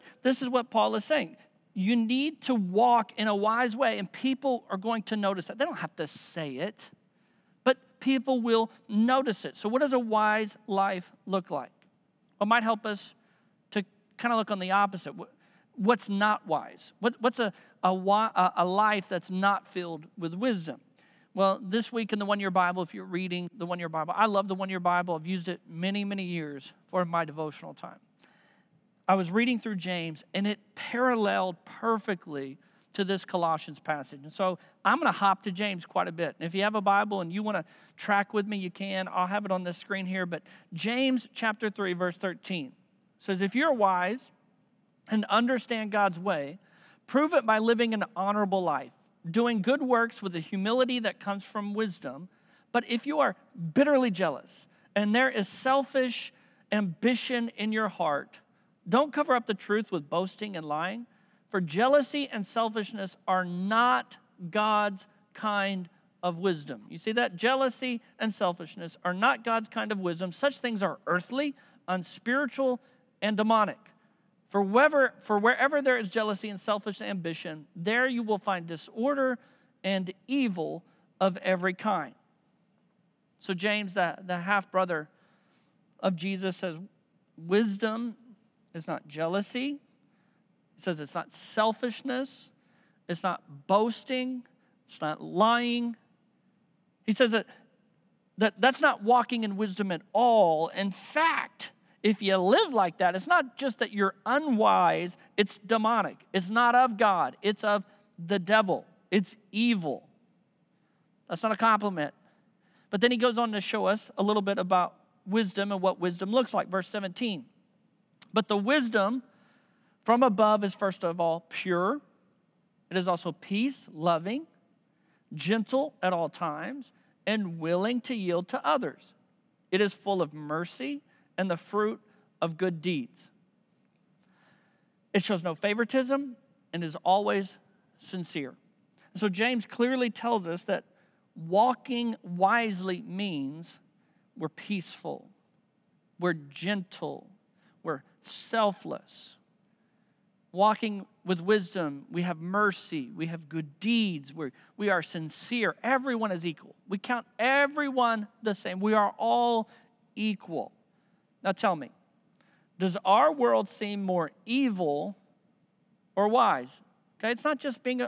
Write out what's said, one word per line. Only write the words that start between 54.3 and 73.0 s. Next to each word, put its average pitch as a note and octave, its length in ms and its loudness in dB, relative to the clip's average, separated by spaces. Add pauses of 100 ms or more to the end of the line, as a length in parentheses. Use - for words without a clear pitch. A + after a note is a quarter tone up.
and G#3 180 2
there B3+ 160 4
is A3 180 -2
selfish C4 840 0 (380)
ambition A#3 840 0
in G#3+ 160 -2
your G#3+ 180 0
heart, D3 500 -2 (500)
don't B3+ 240 4
cover D4 220 2
up A#3+ 100 0
the A3 80 -4
truth G#3 380 -2
with D3+ 180 -4
boasting F#3 480 -4
and D#3+ 80 -8
lying, F3+ 400 -4 (440)
for G3 120 0
jealousy C4 720 2
and G#3 140 -6
selfishness A3 720 -4 (120)
are F#3 180 2
not A3 720 0 (320)
God's G#3 560 0 (280)
kind G3 560 -2 (340)
of E3+ 160 -2
wisdom." D3 500 -2
You E3 80 -14
see A3 140 -4
that? A3+ 240 0
Jealousy B3+ 680 0 (160)
and A3 160 -2
selfishness F3 720 -4
are F3+ 100 0
not A3+ 300 2
God's A3+ 240 0
kind G#3+ 240 -6
of G3+ 80 -2
wisdom. F3 320 -4
Such C#4 280 -2
things A3+ 220 -4
are E3 240 -2
earthly, B3 480 -2 (340)
unspiritual, B3 920 -2 (420)